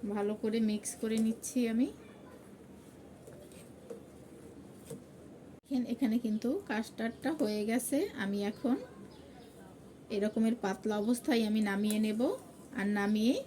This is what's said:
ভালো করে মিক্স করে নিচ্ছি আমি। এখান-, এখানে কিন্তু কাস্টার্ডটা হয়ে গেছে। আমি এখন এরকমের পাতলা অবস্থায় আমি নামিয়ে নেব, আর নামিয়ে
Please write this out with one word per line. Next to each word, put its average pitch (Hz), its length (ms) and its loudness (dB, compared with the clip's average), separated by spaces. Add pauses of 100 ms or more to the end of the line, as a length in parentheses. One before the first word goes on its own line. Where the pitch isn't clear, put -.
(140)
ভালো 208 280 2
করে 220 160 2 (120)
মিক্স 208 220 0 (100)
করে 220 240 0
নিচ্ছি - 320 0 (160)
আমি। 240 140 4 (3750)
এখান-, 247 240 2
এখানে 226 220 2 (100)
কিন্তু 220 240 2 (200)
কাস্টার্ডটা 226 600 -2 (100)
হয়ে 214 300 2
গেছে। 247 280 2 (260)
আমি 202 160 0 (120)
এখন 233 240 2 (1400)
এরকমের 220 480 4
পাতলা 202 400 0
অবস্থায় 240 460 4
আমি 214 200 4
নামিয়ে 208 360 4
নেব, 214 160 2 (560)
আর 196 100 0 (120)
নামিয়ে 214 360 4 (120)